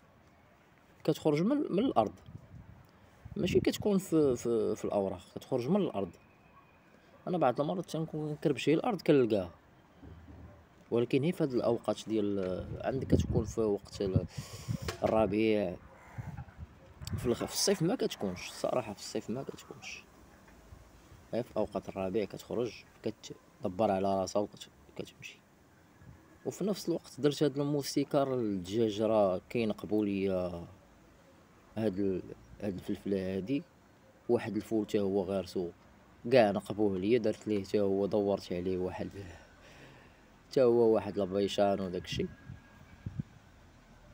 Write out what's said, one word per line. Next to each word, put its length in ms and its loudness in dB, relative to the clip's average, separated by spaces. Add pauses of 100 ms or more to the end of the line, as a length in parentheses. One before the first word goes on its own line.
(1040)
كتخرج 380 2
من، 160 2 (120)
من 160 2
الارض، 280 2 (1200)
ماشي 240 2
كتكون 380 2
في، 380 4
في، 400 0
في 100 -6
الاوراق، 360 0 (140)
كتخرج 340 -4
من 120 2
الارض. 300 -2 (1160)
انا 100 -2
بعض 240 4
المرات 240 -2
تنكون 500 -6
كربشي 380 2
الارض 280 0
كنلقاها، 500 4 (1400)
ولكن 320 2
هي 80 2
في 120 -2
هاد 100 0
الاوقات 540 0
ديال، 580 0 (180)
عندك 240 -2
كتكون 380 2
في 160 -4
وقت 400 -2
ال-، 240 0 (800)
الربيع، 720 2 (1400)
في 80 -4
الخ-، 200 0
في 80 -8
الصيف 280 0
ما 140 2
كتكونش 540 -4
الصراحه، 440 -4
في 60 -18
الصيف 300 -8
ما 140 -6
كتكونش، 600 -14 (1300)
غير 100 0
في 140 -12
اوقات 320 -2
الربيع 360 -2
كتخرج 480 -4 (300)
كتدبر 880 -4
على 300 2
راسها 200 0
وكت-، 280 -8 (260)
كتمشي. 440 -14 (1040)
وفي 180 -6
نفس 260 -2
الوقت 320 -6
درت 220 2
هاد 160 2
الموسيقار 760 0
للدجاج، 680 0
راه 480 4
كاين 220 0
قبوليه 920 0 (1120)
هاد 220 0
ال-، 220 0 (400)
هاد 120 -4
الفلفله 600 -4
هادي. 280 -2 (680)
واحد 260 2
الفول 320 -2
تا 120 2
هو 240 2
غارسو 460 -2 (600)
كاع 200 10
نقبوه 480 0
ليا، 180 4
درت 300 -2
ليه 160 0
تا 160 0
هو، 260 2
دورت 480 0
عليه 240 -2
واحد، 320 -4 (1400)
تا 120 6
هو 300 6
واحد 240 0
لابيشان 640 2
وداك 260 -4
الشيء. 240 -4 (1800)